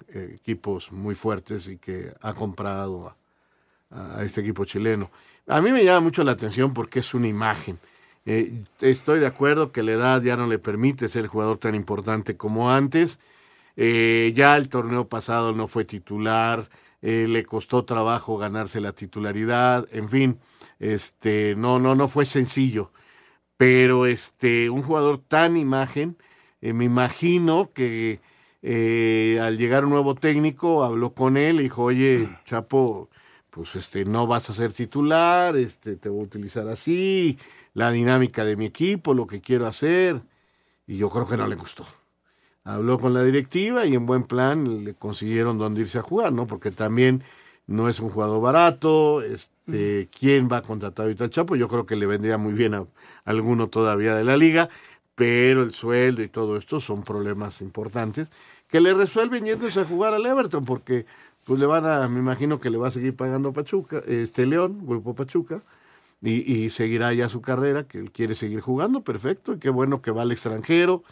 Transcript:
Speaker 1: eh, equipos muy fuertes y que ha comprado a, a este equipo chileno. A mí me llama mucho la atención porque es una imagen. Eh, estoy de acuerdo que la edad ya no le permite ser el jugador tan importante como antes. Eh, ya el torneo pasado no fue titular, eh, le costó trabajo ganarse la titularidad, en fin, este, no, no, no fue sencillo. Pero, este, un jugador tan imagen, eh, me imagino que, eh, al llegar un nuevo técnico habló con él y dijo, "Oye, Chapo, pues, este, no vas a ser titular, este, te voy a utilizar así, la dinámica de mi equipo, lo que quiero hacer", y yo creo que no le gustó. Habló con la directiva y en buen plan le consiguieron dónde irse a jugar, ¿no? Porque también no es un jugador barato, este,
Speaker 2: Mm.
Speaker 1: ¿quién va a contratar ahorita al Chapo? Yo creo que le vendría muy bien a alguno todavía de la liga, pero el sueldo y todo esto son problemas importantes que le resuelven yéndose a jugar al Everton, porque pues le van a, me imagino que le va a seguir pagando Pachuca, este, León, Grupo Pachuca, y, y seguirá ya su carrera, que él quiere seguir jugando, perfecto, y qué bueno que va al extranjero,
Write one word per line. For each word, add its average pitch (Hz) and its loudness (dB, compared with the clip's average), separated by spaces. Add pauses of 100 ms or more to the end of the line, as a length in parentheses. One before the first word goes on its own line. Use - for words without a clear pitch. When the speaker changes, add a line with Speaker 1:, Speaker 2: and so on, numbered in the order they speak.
Speaker 1:
eh, 90 -16
equipos 101 -8
muy 98 -8
fuertes 101 -8
y 92 -16
que 90 -12
ha 107 -8
comprado 98 -8 (760)
a, 98 -14
a 104 -6
este 101 -6
equipo 101 -4
chileno. 101 -4 (380)
A 147 0
mí 226 4
me 240 4
llama 180 6
mucho 165 2
la 135 2
atención 117 0
porque 120 -4
es - -4
una 120 0
imagen. 104 -4 (480)
Eh, 113 -2 (180)
estoy 131 4
de 143 4
acuerdo 143 0
que 113 -4
la 110 0
edad 127 2
ya 123 2
no 120 -2
le 113 0
permite 117 -2
ser 117 -4
el 107 -4
jugador 107 -2
tan 110 -2
importante 104 -4
como 113 0
antes. 143 2 (580)
Eh, 113 2
ya 143 8
el 135 0
torneo 120 -2
pasado 117 -2
no 110 -4
fue 110 -2
titular, 110 -2 (360)
eh, 113 0
le 113 0
costó 110 -2
trabajo 113 -2
ganarse 104 -6
la 101 -6
titularidad, 110 -2
en 107 -8
fin, 131 2 (400)
este, 107 -2
no, 123 2
no, 131 4
no 139 4
fue 143 2
sencillo. 131 0 (640)
Pero, 127 6
este, 117 0
un 135 -2
jugador 147 0
tan 165 2
imagen, 139 -2 (420)
eh, 113 -4
me 120 0
imagino 165 2
que, 113 -2 (440)
eh, 113 2
al 113 -2
llegar 127 2
un 143 2
nuevo 139 2
técnico 151 0
habló 123 -2
con 131 2
él 156 2
y 139 0
dijo, 120 -2
"Oye, 127 2 (180)
Chapo, 117 -2 (420)
pues, 85 -14
este, 95 -6
no 113 0
vas 117 -2
a 104 -8
ser 110 -4
titular, 165 2
este, 110 -4
te - -10
voy 101 -6
a 107 -6
utilizar 104 -10
así, 175 0 (360)
la 117 0
dinámica 120 2
de 107 0
mi 110 -4
equipo, 165 0
lo 120 0
que 101 -12
quiero 123 0
hacer", 170 0 (640)
y 98 -10
yo 101 0
creo 120 -4
que 113 -4
no 104 -2
le 101 -4
gustó. - -16 (800)
Habló 110 0
con 123 2
la 127 2
directiva 180 2
y 139 2
en 120 0
buen 127 0
plan 127 0
le 104 -10
consiguieron 110 -2
dónde 107 -2
irse 113 -4
a - -4
jugar, 185 0
¿no? 117 -2
Porque 104 -8
también 127 2 (440)
no 110 0
es 113 -4
un 113 -6
jugador 107 -2
barato, 151 4
este, 107 -10 (160)
Speaker 2:
Mm. 104 -4
Speaker 1:
¿quién 131 4
va 123 0
a 113 -4
contratar 107 -6
ahorita 110 -2
al 120 -2
Chapo? 165 0
Yo 117 2
creo 113 -2
que 107 -6
le 104 0
vendría 104 0
muy 107 -2
bien 107 2
a 98 -6 (380)
alguno 113 0
todavía 110 0
de 110 0
la 131 4
liga, 160 4 (460)
pero 123 4
el 110 -4
sueldo 120 0
y 104 -6
todo 107 -2
esto 151 -6
son 101 -6
problemas 101 -6
importantes 110 -6 (380)
que 160 4
le 180 6
resuelven 220 0
yéndose 220 -2
a 180 2
jugar 190 0
al 214 0
Everton, 226 -2
porque 123 -2 (400)
pues 135 0
le 143 4
van 156 2
a, 143 0
me 123 -2
imagino 131 -2
que 127 -4
le 113 -2
va 123 -2
a - -8
seguir 131 -4
pagando 131 -4
Pachuca, 147 -6
este, 120 -2
León, 180 0
Grupo 117 -6
Pachuca, 165 -6 (580)
y, 117 -2 (200)
y 113 0
seguirá 117 -2
ya 120 0
su 113 -10
carrera, 139 -2
que - -14
él 104 -14
quiere 110 -4
seguir 107 -6
jugando, 156 -2
perfecto, 180 -6
y 165 -10
qué 139 -4
bueno 135 0
que 113 -4
va 117 -2
al 120 -2
extranjero, 165 0